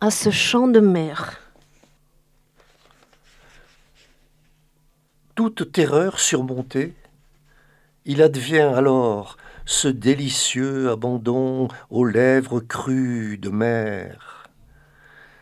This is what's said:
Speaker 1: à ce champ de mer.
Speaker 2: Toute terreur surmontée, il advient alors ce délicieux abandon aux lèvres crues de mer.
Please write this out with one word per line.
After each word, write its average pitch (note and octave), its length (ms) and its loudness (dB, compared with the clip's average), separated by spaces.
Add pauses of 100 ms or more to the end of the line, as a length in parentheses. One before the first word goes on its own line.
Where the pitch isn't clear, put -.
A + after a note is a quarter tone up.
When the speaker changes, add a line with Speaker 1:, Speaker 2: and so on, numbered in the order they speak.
Speaker 1:
à G#3+ 80 2
ce - 180 -2
champ B3 400 2
de A3+ 120 8
mer. D#3+ 600 0 (4000)
Speaker 2:
Toute A3 380 -2
terreur D#3 480 2
surmontée, C3 720 -4 (1120)
il C#3 160 -2
advient C#3+ 380 4
alors C3 800 2 (260)
ce - 240 -2
délicieux C3 1000 -2
abandon B2 800 -2 (200)
aux B2 160 0
lèvres B2 560 2
crues A#2+ 800 -4
de G2 100 -10
mer. G#2 960 -4 (960)